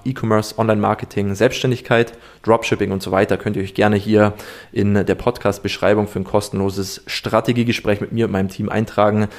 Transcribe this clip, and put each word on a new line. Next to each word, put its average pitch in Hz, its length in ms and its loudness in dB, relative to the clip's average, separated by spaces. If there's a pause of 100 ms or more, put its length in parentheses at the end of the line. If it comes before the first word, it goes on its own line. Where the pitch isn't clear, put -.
E-Commerce, 113 540 -2
Online-Marketing, 104 760 0
Selbstständigkeit, 117 800 0 (280)
Dropshipping 107 480 2
und 98 120 -2
so 92 100 -6
weiter, 98 240 2
könnt 104 200 -4
ihr 98 60 -2
euch 95 120 -8
gerne 107 220 4
hier 104 360 4 (400)
in 101 220 2
der 95 200 2
Podcast-Beschreibung 101 920 0
für 92 120 -6
ein 95 40 -4
kostenloses 98 840 -4
Strategiegespräch 113 960 0
mit - 120 -8
mir 113 140 0
und 95 60 -2
meinem 95 160 0
Team 101 200 -6
eintragen. 107 600 0 (100)